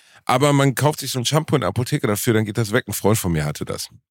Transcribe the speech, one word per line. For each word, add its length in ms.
Aber 280
man 200
kauft 260
sich 100
so 80
ein 80
Shampoo 300
in 40
der 80
Apotheke 380
dafür, 280
dann 120
geht 100
das 160
weg. 160
Ein 60
Freund 240
von 140
mir 120
hatte 220
das. 220